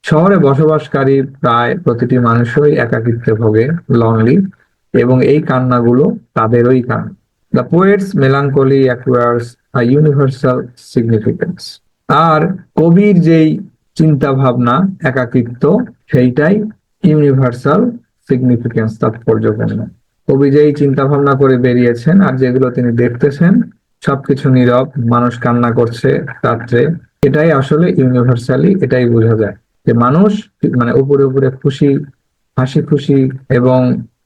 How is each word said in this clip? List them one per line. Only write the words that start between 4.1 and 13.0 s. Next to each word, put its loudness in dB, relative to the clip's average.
এবং 2
এই 2
কান্নাগুলো 0
তাদেরই 2
কান্না। -8
The 0
poet's 2
melancholy 2
acquires -2
a 0
universal 0
significance, -2
আর 0
কবির 4